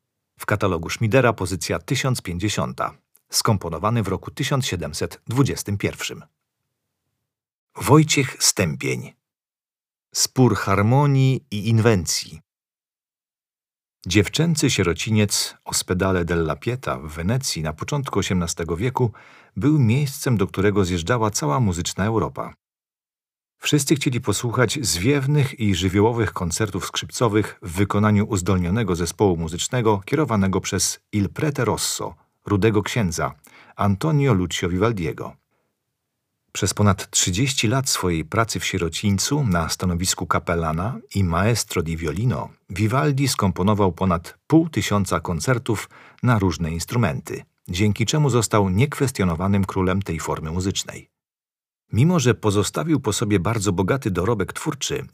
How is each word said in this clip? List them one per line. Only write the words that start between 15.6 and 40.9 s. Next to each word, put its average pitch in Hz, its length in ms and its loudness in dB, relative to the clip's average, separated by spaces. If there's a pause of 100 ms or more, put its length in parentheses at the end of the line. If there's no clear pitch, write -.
Ospedale 92 600 0
della 80 300 0
Pietà 76 520 -6
w 76 60 -10
Wenecji 85 500 -2
na 78 100 -4
początku 135 460 -4
osiemnastego 85 580 -2
wieku 123 340 0 (440)
był 147 240 2
miejscem, 131 580 2
do 92 100 2
którego 98 380 2
zjeżdżała 104 460 0
cała 143 280 -2
muzyczna 92 460 0
Europa. 95 480 -2 (1040)
Wszyscy - 380 0
chcieli 123 260 0
posłuchać 117 600 0
zwiewnych 135 800 0
i 101 160 2
żywiołowych 101 580 2
koncertów 92 520 -4
skrzypcowych - 760 -2
w 90 100 -10
wykonaniu 104 540 2
uzdolnionego 92 720 0
zespołu 87 420 2
muzycznego 98 680 -2
kierowanego 104 560 0
przez - 380 -4 (120)
Il 101 180 0
Prete 143 360 -2
Rosso, 104 500 -4 (300)
rudego 104 380 2
księdza, 80 500 -2 (420)
Antonio 139 580 2
Lucio 90 360 -2
Vivaldiego. 90 640 -2 (1160)
Przez - 220 -4
ponad 101 360 2
trzydzieści 117 580 0
lat 131 220 0
swojej 82 360 -2
pracy 107 340 -2
w - 60 -6
sierocińcu 98 800 0
na 85 260 0
stanowisku 87 580 -2
kapelana 85 720 -2 (160)